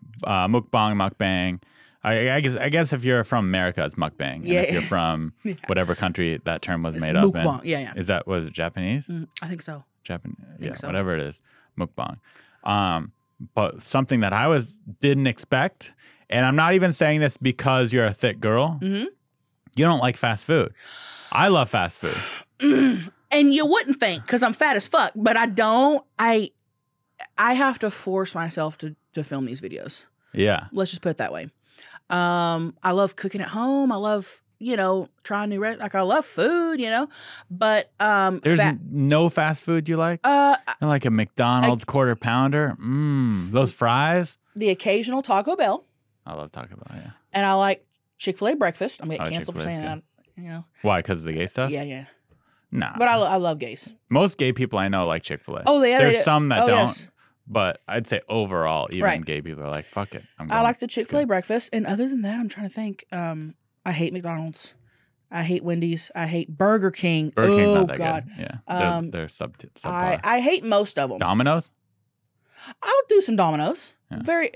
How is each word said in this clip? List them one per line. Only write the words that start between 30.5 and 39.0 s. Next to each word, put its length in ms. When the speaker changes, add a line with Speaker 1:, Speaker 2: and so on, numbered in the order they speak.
Speaker 2:
Let's 180
just 100
put 100
it 80
that 140
way. 160
Um, 760
I 80
love 240
cooking 260
at 100
home. 420
I 40
love, 460
you 180
know, 320
trying 280
new 100
re-, 160
like, 180
I 60
love 240
food, 560
you 100
know, 180
but, 520
um, 420
Speaker 1:
There's 160
Speaker 2:
fat 160
Speaker 1:
n-, 60
no 380